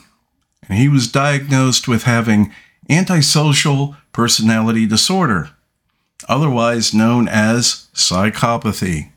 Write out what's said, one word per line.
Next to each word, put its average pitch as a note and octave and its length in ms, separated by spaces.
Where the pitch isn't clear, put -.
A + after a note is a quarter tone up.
and F#2+ 100
he C3 100
was C3 240
diagnosed C#3 760
with A#2 160
having A2+ 480
antisocial D3 1040
personality A2+ 720
disorder, A2 680
otherwise A#2+ 640
known A2+ 340
as A2 640
psychopathy. G2+ 1200